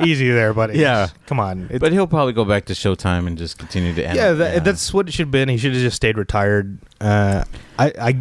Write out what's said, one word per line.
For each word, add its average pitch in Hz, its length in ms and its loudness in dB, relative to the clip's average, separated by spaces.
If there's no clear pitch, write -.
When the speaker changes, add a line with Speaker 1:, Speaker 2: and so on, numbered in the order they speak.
Speaker 1:
easy 139 280 2
there, 113 240 4
buddy. 110 240 0
Speaker 2:
Yeah. 120 300 2
Speaker 1:
Come 135 120 -2
on." 92 320 -4
It 123 100 -6
Speaker 2:
But 156 120 2
he'll 190 160 2
probably 147 240 0
go 113 120 0
back 101 220 0
to 95 60 -6
Showtime 90 540 -2
and 85 120 -6
just 85 200 -10
continue 87 360 -4
to 85 80 -2
Speaker 1:
Yeah, - 60 -6
Speaker 2:
animate. 190 300 2
Speaker 1:
that, 165 160 0
Speaker 2:
Yeah. 175 60 0
Speaker 1:
that's 180 320 -2
what 196 160 0
it 151 40 -10
should 165 140 -4
have 139 40 -8
been. 135 180 2
He 123 100 0
should 131 160 -2
have 127 80 0
just 123 140 0
stayed 110 220 0
retired. 101 600 0
Uh, 104 440 2
I, 147 220 4
I, 120 200 2